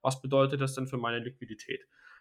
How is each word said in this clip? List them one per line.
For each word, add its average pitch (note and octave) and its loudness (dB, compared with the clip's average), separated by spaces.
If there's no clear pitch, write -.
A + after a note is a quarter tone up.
Was C3+ 0
bedeutet C3+ 4
das C3+ 0
denn C3 -4
für C3 -4
meine A#2 -2
Liquidität?“ A#2 -10